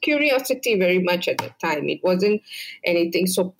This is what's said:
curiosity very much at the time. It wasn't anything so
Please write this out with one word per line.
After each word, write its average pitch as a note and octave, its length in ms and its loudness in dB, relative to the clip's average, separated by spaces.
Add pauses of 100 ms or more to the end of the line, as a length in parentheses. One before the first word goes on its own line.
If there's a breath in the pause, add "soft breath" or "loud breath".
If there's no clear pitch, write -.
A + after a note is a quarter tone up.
curiosity C4+ 800 0
very F#3 220 4
much F3+ 260 0
at - 120 0
the - 220 -8
time. D3+ 280 -2
It - 160 -4
wasn't G3 360 2 (440 loud breath)
anything E3+ 420 0
so F#3 340 -2